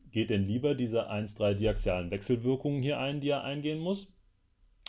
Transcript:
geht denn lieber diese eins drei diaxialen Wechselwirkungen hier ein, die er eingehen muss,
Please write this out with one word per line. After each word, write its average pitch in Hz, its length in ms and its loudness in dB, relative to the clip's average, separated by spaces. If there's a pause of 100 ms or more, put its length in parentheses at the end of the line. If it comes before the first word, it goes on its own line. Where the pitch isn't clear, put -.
(120)
geht 110 180 0
denn 101 180 4
lieber 127 280 2
diese 113 340 0
eins 104 260 -4
drei 104 180 2
diaxialen 92 580 2
Wechselwirkungen 127 680 0
hier 135 180 0
ein, 139 200 -2
die 143 100 -2
er 139 140 0
eingehen 147 360 -4
muss, 190 340 -4 (760)